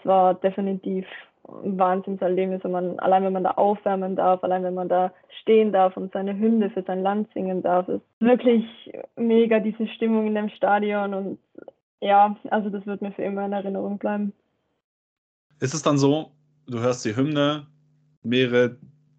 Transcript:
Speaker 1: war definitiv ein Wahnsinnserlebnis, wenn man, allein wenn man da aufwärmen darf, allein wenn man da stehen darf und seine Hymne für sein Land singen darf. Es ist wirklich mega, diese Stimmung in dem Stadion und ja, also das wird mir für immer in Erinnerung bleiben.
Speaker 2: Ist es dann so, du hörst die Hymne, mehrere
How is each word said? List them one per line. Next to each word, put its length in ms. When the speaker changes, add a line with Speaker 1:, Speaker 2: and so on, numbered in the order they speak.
Speaker 1:
war 300
definitiv 720
ein 160
Wahnsinnserlebnis, 840
wenn 80
man, 280
allein 240
wenn 100
man 100
da 80
aufwärmen 640
darf, 280
allein 200
wenn 100
man 160
da 220
stehen 300
darf 260
und 160
seine 240
Hymne 340
für 120
sein 200
Land 300
singen 280
darf. 260
Es 140
ist 200
wirklich 440
mega, 440
diese 280
Stimmung 400
in 80
dem 140
Stadion 640
und 260
ja, 340
also 200
das 160
wird 160
mir 100
für 120
immer 220
in 80
Erinnerung 440
bleiben. 360
Speaker 2:
Ist 140
es 100
dann 140
so, 340
du 120
hörst 260
die 100
Hymne, 520
mehrere 540